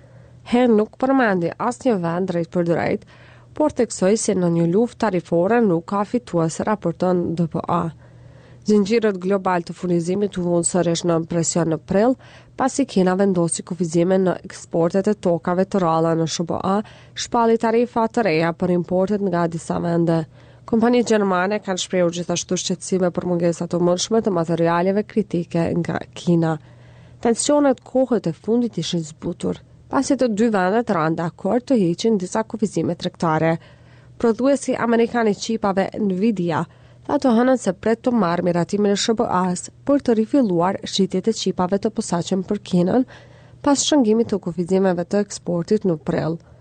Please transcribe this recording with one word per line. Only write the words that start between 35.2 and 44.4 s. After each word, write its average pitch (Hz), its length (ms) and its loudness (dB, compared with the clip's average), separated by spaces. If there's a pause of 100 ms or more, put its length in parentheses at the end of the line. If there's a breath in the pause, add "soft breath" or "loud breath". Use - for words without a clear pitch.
i 202 60 2
çipave 196 640 -2
Nvidia 185 640 0 (480 soft breath)
pa 294 80 2
të 269 160 2
hënën 247 240 4
se 208 160 -2
pret 220 320 -2
të 254 80 0
marrë 175 320 2
miratimin 185 480 0
e 202 80 0
Sh 226 160 0
B 240 80 0
A-s 180 460 -2 (100)
për 277 240 0
të 240 140 2
rifilluar 196 680 2
shitjet 190 460 -2
e - 20 2
çipave 185 480 -2
të 220 140 0
posaçëm 185 500 -4
për 208 140 -4 (100)
Kinën, 185 360 2 (600 loud breath)
pas 285 200 2
shëngimit 226 440 2
të 208 140 -2